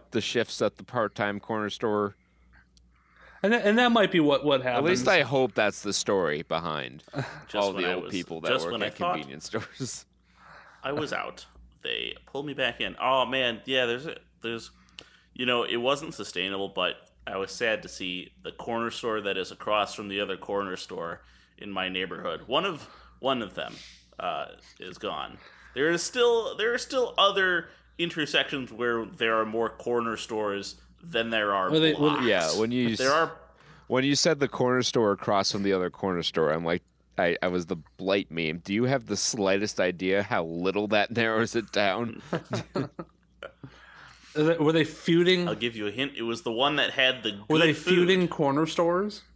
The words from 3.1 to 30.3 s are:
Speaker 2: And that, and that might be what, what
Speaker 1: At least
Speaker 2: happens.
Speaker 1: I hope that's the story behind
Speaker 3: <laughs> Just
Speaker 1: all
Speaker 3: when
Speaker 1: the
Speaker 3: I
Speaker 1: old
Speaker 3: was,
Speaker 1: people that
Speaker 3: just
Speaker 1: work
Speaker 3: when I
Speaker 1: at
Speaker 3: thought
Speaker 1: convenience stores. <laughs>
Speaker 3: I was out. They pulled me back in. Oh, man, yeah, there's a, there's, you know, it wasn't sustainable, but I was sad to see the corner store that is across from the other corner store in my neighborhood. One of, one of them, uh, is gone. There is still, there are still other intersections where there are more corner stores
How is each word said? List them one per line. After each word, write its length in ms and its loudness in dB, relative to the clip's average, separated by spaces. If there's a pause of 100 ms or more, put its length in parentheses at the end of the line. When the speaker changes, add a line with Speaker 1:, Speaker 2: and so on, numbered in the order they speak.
Speaker 2:
And 120 4
that, 120 2
and 140 6
that 120 6
might 200 6
be 80 4
what, 260 4
what 200 4
Speaker 1:
At 180 0
least 220 2
Speaker 2:
happens. 20 -2
Speaker 1:
I 140 6
hope 340 2
that's 260 2
the 120 -4
story 500 2
behind 640 -4
Speaker 3:
<laughs> 40 -18 (340)
Just 80 -10
Speaker 1:
all 180 2
Speaker 3:
when 100 -2
Speaker 1:
the 60 0
Speaker 3:
I 60 0
Speaker 1:
old 100 -4
Speaker 3:
was, 60 -12
Speaker 1:
people 300 -6
that 80 -2
Speaker 3:
just 160 0
Speaker 1:
work 80 -4
Speaker 3:
when 100 -4
I 40 -2
Speaker 1:
at 80 -10
Speaker 3:
thought 200 -4
Speaker 1:
convenience 300 -10
stores. 600 -8 (380)
<laughs> 400 -20
Speaker 3:
I 80 -6
was 220 -4
out. 320 -8 (360)
They 340 -6 (120)
pulled 180 -8
me 80 -8
back 280 -4
in. 200 -6
Oh, 240 4
man, 400 -2
yeah, 200 0
there's 200 -2
a, 120 -10 (240)
there's, 300 -8 (640)
you 120 -6
know, 180 2
it 140 -2
wasn't 360 -2
sustainable, 560 -4
but 260 -2 (300)
I 120 -6
was 140 -4
sad 320 -2
to 60 -12
see 420 -10 (120)
the 80 -12
corner 400 -4
store 300 -4
that 160 -2
is 140 -4
across 420 0
from 160 -8
the 100 -2
other 160 -2
corner 400 -4
store 460 -10 (380)
in 120 -12
my 160 -4
neighborhood. 600 -6
One 180 0
of, 240 -8 (300)
one 240 0
of 120 -10
them, 200 -8 (440)
uh, 280 -4 (320)
is 180 -14
gone. 400 -8 (380)
There 160 2
is 120 0
still, 540 0
there 160 0
are 60 0
still 380 -2
other 520 2 (300)
intersections 720 -2
where 320 0
there 340 0
are 60 2
more 240 -2
corner 480 -2
stores 580 -4 (280)